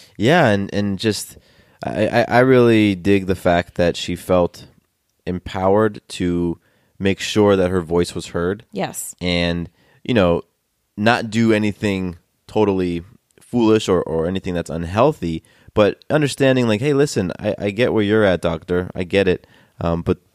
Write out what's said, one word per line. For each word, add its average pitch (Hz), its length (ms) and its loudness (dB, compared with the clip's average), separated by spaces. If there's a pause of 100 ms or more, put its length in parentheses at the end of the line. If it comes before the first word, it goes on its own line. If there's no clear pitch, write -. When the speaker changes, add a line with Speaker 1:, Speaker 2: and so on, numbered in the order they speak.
(160)
Speaker 1:
Yeah, 147 300 2
and, 101 260 0
and 101 280 -2
just, - 360 -4 (460)
I, 92 240 -4
I, 113 220 0
I 120 120 2
really 120 540 4
dig 95 320 0
the 95 80 0
fact 87 400 0
that 87 220 0
she - 180 -8
felt 87 540 -2 (600)
empowered 98 800 0
to 87 500 -4 (440)
make 98 180 0
sure 101 380 2
that 92 140 2
her 92 100 -2
voice 85 340 -2
was 87 140 -10
heard. 92 420 -6
Speaker 2:
Yes. - 500 -10
Speaker 1:
And, 87 480 -4 (360)
you 127 100 -2
know, 87 280 2 (540)
not 107 340 -2
do 113 220 2
anything 98 640 -2 (300)
totally 92 560 0 (380)
foolish 110 480 2
or, 92 160 2
or 80 220 -2
anything 92 280 -6
that's 85 160 -6
unhealthy, 85 720 -2 (320)
but 104 360 2
understanding, 131 580 2
like, 104 120 0
"Hey, 147 120 -2
listen, 135 480 0
I, 101 180 -2
I 104 120 -4
get 101 220 0
where 104 120 2
you're 107 180 2
at, 90 180 2
doctor. 87 540 -4
I - 80 -6
get 92 240 0
it. 90 220 0 (320)
Um, 85 220 -2
but - 160 -2 (160)